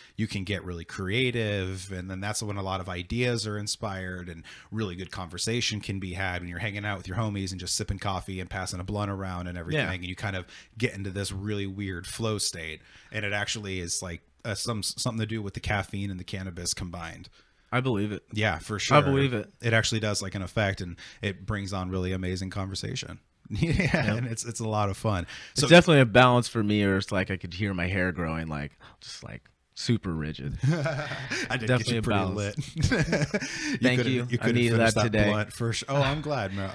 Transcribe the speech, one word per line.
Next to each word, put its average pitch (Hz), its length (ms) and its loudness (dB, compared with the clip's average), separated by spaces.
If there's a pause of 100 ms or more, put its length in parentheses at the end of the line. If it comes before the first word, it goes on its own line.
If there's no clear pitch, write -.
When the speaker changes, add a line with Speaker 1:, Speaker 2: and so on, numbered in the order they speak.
(180)
Speaker 1:
you 107 100 0
can 98 160 -4
get 92 220 -2
really 87 200 -6
creative. 101 1040 -2
And 92 200 -6
then 92 80 -6
that's 104 240 -4
when 104 140 -4
a 98 60 -4
lot 95 180 -2
of 92 80 -8
ideas 113 580 0
are 104 100 -4
inspired 95 720 -6
and 82 140 -12 (260)
really 104 260 -4
good 90 160 -10
conversation 104 680 -2
can 98 200 -4
be 92 140 -6
had 90 280 -2
when 87 80 -8
you're 87 100 -8
hanging 104 260 -6
out 104 120 -2
with 90 100 -12
your 95 100 -6
homies 101 340 -2
and 92 80 -8
just 87 160 -4
sipping 101 240 -2
coffee 95 400 -4
and 90 100 -8
passing 92 300 -6
a 87 40 -4
blunt 101 260 -2
around 92 380 -4
and 90 100 -6
everything. 104 280 0
Speaker 2:
Yeah. 80 80 -2
Speaker 1:
And 90 120 -4
you 90 100 -6
kind 101 200 -2
of 90 100 -4 (320)
get 120 160 0
into 98 160 -6
this 95 220 -4
really 101 360 -4
weird 95 380 -6
flow 110 320 -2
state. 80 440 -4 (300)
And 104 140 -4
it 101 80 -2
actually 101 460 -2
is 85 220 -4
like, 85 200 -8 (220)
uh, 107 120 -2
some, 110 280 -2
something - 380 -2
to 110 40 0
do 110 160 -4
with 98 140 -6
the - 40 -8
caffeine 101 520 -2
and 92 80 -6
the 90 60 -8
cannabis 92 480 -4
combined. 85 560 -10 (420)
Speaker 2:
I 123 80 2
believe 107 320 0
it. 101 200 -8
Speaker 1:
Yeah, 104 280 2
for - 160 -6
Speaker 2:
I 98 40 -2
Speaker 1:
sure. 143 220 6
Speaker 2:
believe 139 320 4
it. 104 160 -4 (120)
Speaker 1:
It 117 120 2
actually 110 260 4
does, 104 220 0
like, 95 140 -6
an 98 80 -4
effect, 98 380 0
and 87 160 -8 (260)
it 98 240 -4
brings 98 260 -2
on 92 160 -2
really 92 220 0
amazing 92 400 -2
conversation. - 720 -6
<laughs> - 60 -20 (200)
Yeah, 156 240 2 (320)
Speaker 2:
Yep. 107 120 2
Speaker 1:
and 123 100 -2
it's, 117 180 -6
it's 117 140 -6
a 113 80 -2
lot 107 220 2
of 95 80 -2
fun. 95 280 0 (260)
Speaker 2:
It's - 100 0
Speaker 1:
So 143 60 4
Speaker 2:
definitely 165 340 10
a 123 40 8
balance 123 420 8
for 113 160 0
me, 104 200 4
or 98 140 4
it's - 140 -4
like 95 200 0
I 95 60 -2
could 85 180 -8
hear 98 180 0
my 90 140 0
hair 92 240 2
growing, 82 360 -2
like, 73 240 -6 (300)
just, - 220 -14
like, - 260 -14 (240)
super 101 400 0
rigid. 73 480 -4
Speaker 1:
<laughs> - 20 -4
I 135 920 -2
did 113 100 -4
Speaker 2:
Definitely 123 100 6
Speaker 1:
get 110 140 -2
you 117 80 2
Speaker 2:
a - 20 0
Speaker 1:
pretty 107 180 2
Speaker 2:
balance. 92 160 0
Speaker 1:
lit. 104 200 -2 (200)
<laughs> 170 680 2 (300)
You 247 100 0
Speaker 2:
Thank 127 180 4
Speaker 1:
could've, 120 140 2
Speaker 2:
you. 123 160 0
Speaker 1:
you 123 100 0
Speaker 2:
I - 60 -2
Speaker 1:
could've 117 100 4
Speaker 2:
needed 120 220 4
Speaker 1:
finished 113 180 6
Speaker 2:
that 110 60 4
Speaker 1:
that 107 100 2
Speaker 2:
today. 107 180 6
Speaker 1:
blunt 104 240 0
for 117 200 0
sure. - 160 -4
Oh, 143 120 4
I'm 143 200 2
glad, 123 320 -2
man. 98 220 -4